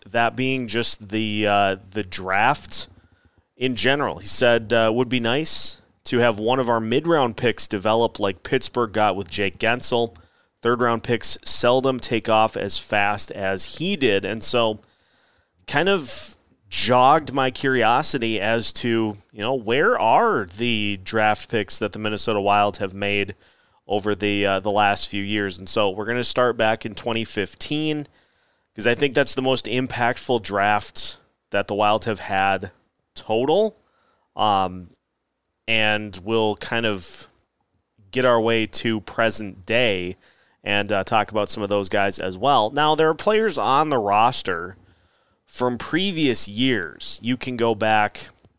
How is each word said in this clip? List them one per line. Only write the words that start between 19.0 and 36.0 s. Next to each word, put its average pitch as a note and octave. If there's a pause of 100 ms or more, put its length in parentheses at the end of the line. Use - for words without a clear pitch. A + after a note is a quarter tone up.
you G#2+
know, A#2+
where C3+
are C#3
the G#2
draft G#2+
picks G#2
that G#2
the G#2+
Minnesota G#2+
Wild G2+
have F#2+
made G2+ (500)
over G#2
the, G2+
uh, G2
the G2+
last G2+
few G2+
years. G2+
And F#2+
so G#2+
we're G2
gonna A#2+
start A#2+
back A2
in G#2+
twenty A2+
fifteen, D3+ (680)
'cause A#2+
I A#2+
think C#3
that's C#3
the C3
most C3
impactful B2
draft G2+ (320)
that G2+
the G#2
Wild G#2
have G#2
had F#2+ (420)
total. D3+ (580)
Um, F#2 (800)
and G#2+